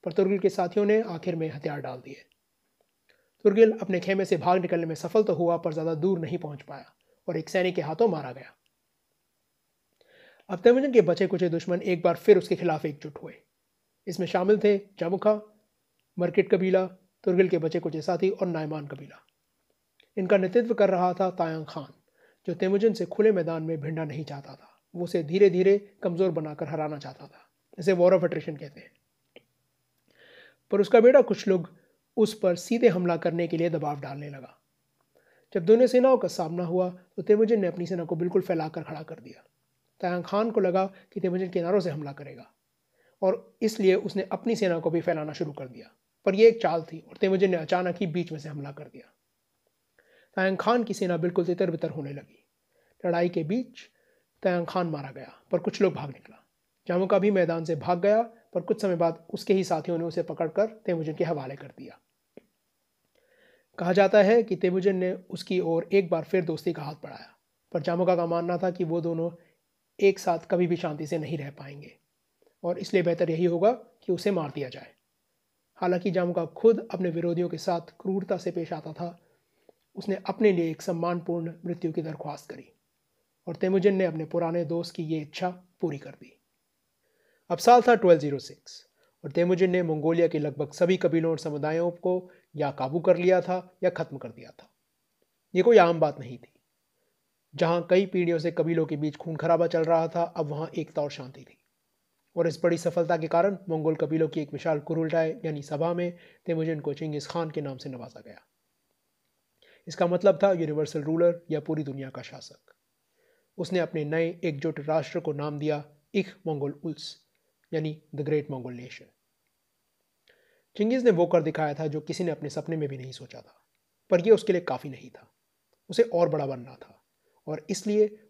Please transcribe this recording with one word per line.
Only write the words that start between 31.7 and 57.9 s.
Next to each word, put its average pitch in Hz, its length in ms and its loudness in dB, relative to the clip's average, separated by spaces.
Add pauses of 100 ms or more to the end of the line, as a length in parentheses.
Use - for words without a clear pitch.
उस 214 220 2
पर 180 160 2
सीधे 233 320 2
हमला 175 300 2
करने 170 300 -2
के 165 100 -4
लिए 170 120 2
दबाव 147 300 -4
डालने 139 300 -12
लगा। 135 280 -18 (960)
जब 175 120 -2
दोनों 233 220 8
सेनाओं 254 300 6
का 185 100 0
सामना 175 360 -4
हुआ, 180 260 0
तो - 320 -14
तेमुजिन 214 400 4
ने 180 60 0
अपनी 175 180 -6
सेना 175 200 -6
को 170 100 -4
बिल्कुल 175 260 0
फैलाकर 160 420 -4
खड़ा 156 200 -12
कर - 160 -16
दिया। - 240 -20 (580)
तायांग 180 220 -4
खान 214 280 -2
को 220 80 0
लगा 190 260 2
कि - 340 -12
तेमुजिन 180 300 -2
किनारों 180 300 0
से 175 100 -2
हमला 143 220 -8
करेगा 139 420 -18 (680)
और - 400 -2
इसलिए 214 340 4
उसने 196 360 -2
अपनी 233 240 -2
सेना 175 240 0
को 160 100 -2
भी 160 120 -2
फैलाना 156 320 -2
शुरू 151 200 -6
कर 135 140 -12
दिया। - 240 -20 (340)
पर 190 100 2
यह 220 120 8
एक 226 140 4
चाल 165 220 0
थी 160 160 -14
और - 180 -20
तेमुजिन 190 340 2
ने 175 60 0
अचानक 175 420 -2
ही 202 80 -2
बीच 170 240 -4
में 156 80 -10
से 151 100 -14
हमला 143 220 -10
कर 151 120 -16
दिया। - 300 -20 (1200)
तायांग 190 220 0
खान 233 260 2
की 202 100 -6
सेना 175 240 -2
बिल्कुल 175 280 0
तितर-बितर 170 440 -2
होने 139 240 -10
लगी। - 340 -20 (580)
लड़ाई 175 240 0
के 170 140 -2
बीच 220 320 -4 (680)
तायांग 175 240 0
खान 180 200 -2
मारा 143 240 -8
गया, - 300 -18 (100)
पर 175 80 2
कुछ 214 220 -4
लोग 185 120 4
भाग 143 160 -8
निकला। - 320 -20 (460)
जामुका 185 320 2
भी 202 120 2
मैदान 170 340 2
से 160 100 -2
भाग 175 240 0